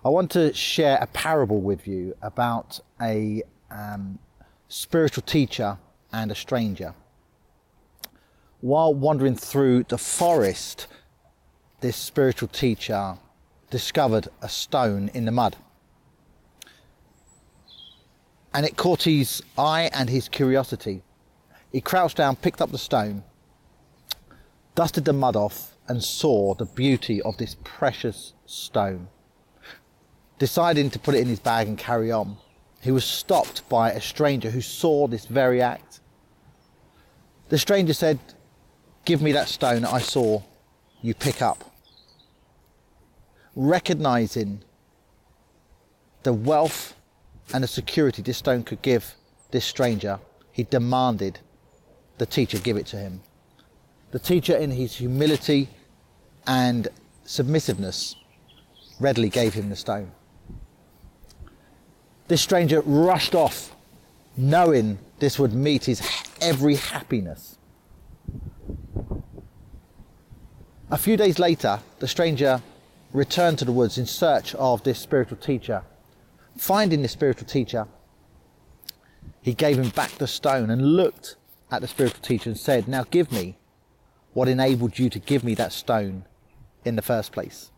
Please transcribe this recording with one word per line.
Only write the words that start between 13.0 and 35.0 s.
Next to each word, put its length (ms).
discovered 580
a 80
stone 680
in 100
the 80
mud. 240
And 100
it 120
caught 260
his 400
eye 340
and 160
his 200
curiosity. 720
He 80
crouched 380
down, 180
picked 240
up 100
the 80
stone, 460
dusted 280
the 80
mud 220
off, 420
and 140
saw 520
the 100
beauty 560
of 160
this 280
precious 680
stone. 640
Deciding 520
to 80
put 160
it 40
in 80
his 140
bag 260
and 100
carry 340
on, 260
he 120
was 120
stopped 640
by 220
a 100
stranger 480
who 120
saw 460